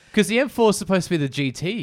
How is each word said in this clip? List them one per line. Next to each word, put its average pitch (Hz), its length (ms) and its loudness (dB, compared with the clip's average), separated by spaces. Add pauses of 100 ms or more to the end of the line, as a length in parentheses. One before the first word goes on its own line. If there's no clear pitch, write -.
(140)
'Cause 208 140 4
the 226 100 2
M 269 100 2
four 226 220 2
is 190 80 -2
supposed 185 260 0
to - 60 -14
be 170 80 0
the 143 100 0
G 131 240 -4
T 185 300 -6